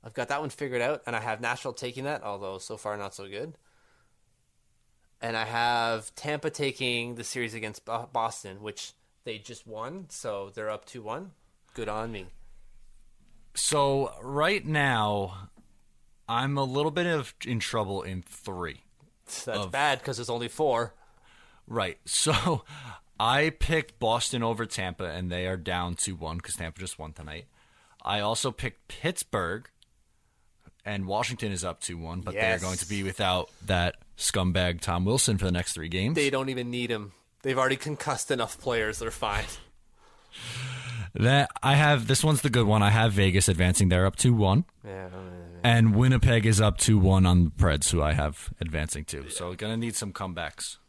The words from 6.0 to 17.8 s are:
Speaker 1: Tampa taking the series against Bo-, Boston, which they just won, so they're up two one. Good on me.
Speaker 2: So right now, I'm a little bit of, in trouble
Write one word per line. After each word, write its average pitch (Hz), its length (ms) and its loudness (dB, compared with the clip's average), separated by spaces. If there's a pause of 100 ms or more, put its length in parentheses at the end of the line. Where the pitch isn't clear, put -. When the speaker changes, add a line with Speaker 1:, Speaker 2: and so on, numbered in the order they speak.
Speaker 1:
Tampa 147 360 -4
taking 123 640 -4
the 117 80 -12
series 117 300 -6
against 107 320 -10
Bo-, 113 260 -6
Boston, 110 500 -6
which - 320 -12 (300)
they 110 140 -10
just 113 300 -18
won, 131 420 -10
so 101 440 -8
they're 107 180 -6
up 107 140 -8
two 120 180 -16
one. 147 280 -10 (440)
Good 113 140 -6
on 110 220 -4
me. 98 140 -10 (1300)
Speaker 2:
So 139 680 2
right 147 440 0
now, 107 840 0 (800)
I'm 131 300 0
a 139 60 0
little 139 280 0
bit 175 160 0
of, 156 260 -2 (120)
in 117 140 -2
trouble 101 440 -2